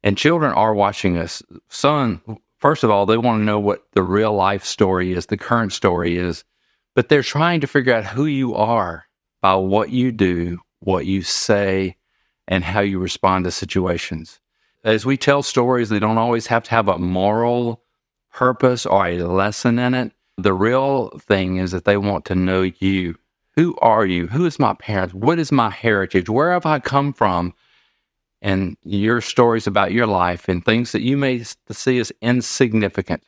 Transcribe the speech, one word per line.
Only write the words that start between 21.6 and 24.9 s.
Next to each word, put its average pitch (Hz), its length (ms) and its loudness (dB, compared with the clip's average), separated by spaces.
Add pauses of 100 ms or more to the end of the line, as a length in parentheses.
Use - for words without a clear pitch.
that 92 120 -4
they 101 140 2
want 101 280 -2
to 92 100 -2
know 92 260 2 (180)
you. 95 360 0 (400)
Who 165 260 2
are 110 240 4
you? 87 220 0
Who 143 180 0
is 156 140 -4
my 104 160 2
parents? 92 380 -4